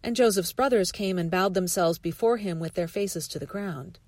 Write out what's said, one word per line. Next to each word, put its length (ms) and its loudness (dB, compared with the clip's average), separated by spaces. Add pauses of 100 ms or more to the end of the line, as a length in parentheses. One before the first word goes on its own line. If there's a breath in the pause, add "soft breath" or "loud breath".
And 120 -2
Joseph's 380 2
brothers 400 2
came 260 -2
and 140 -2
bowed 220 2
themselves 440 2
before 380 0
him 240 -4
with 140 -6
their 120 -2
faces 400 -4
to 140 -8
the 60 -8
ground. 600 -10